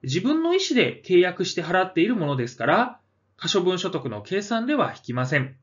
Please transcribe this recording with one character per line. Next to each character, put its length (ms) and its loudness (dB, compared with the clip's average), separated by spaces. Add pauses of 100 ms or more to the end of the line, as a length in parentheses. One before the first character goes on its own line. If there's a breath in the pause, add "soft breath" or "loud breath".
自 180 -2
分 220 0
の 120 2
意 40 4
思 200 0
で 260 0
契 160 6
約 240 2
し 100 -6
て 80 -2
払 200 2
っ 100 -4
て 100 2
い 40 4
る 80 0
も 120 -2
の 100 0
で 120 -2
す 80 -14
か 100 -4
ら、 340 2 (360)
可 120 -8
処 120 2
分 180 0
所 120 -4
得 180 -6
の 120 -8
計 220 -4
算 240 -4
で 80 0
は 180 0
引 100 -18
き 120 -10
ま 100 0
せ 140 0
ん。 240 -4